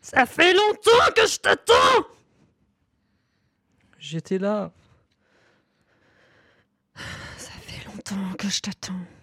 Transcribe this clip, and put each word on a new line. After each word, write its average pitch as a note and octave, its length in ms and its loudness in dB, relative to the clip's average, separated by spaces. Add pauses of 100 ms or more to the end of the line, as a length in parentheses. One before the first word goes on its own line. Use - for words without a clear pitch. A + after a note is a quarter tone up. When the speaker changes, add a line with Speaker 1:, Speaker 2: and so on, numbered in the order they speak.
Speaker 1:
Ça - 240 0
fait E4+ 280 2
longtemps G#4+ 640 4
que A4+ 120 4
je - 100 -4
t'attends ! B4+ 720 2 (2000)
Speaker 2:
J'étais E3 280 -6
là. G3 340 -4 (2250)
Speaker 1:
Ça - 560 -16
fait - 360 -18
longtemps G3 500 -8
que G3+ 100 -4
je - 140 -4
t'attends. F#3 400 -10 (220)